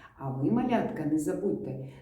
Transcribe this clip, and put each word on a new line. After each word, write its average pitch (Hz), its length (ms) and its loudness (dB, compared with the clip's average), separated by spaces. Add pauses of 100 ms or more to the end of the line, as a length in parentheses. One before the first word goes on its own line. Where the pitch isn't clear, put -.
(180)
А 135 120 -6
ви, 139 220 2
малятка, 233 540 2
не 156 140 4
забудьте 135 680 -2 (140)